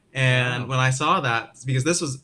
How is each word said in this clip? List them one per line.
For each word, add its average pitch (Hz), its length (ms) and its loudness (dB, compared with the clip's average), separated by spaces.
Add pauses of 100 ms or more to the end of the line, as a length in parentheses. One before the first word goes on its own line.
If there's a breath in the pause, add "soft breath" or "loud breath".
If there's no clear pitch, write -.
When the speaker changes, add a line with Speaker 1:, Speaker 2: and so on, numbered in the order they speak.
(140 soft breath)
Speaker 1:
And 127 540 0
Speaker 2:
Wow. - 0 -
Speaker 1:
when 131 100 -2
I 127 140 2
saw 151 300 0
that, 113 440 -4
because 131 180 0
this 175 160 2
was, 139 240 -6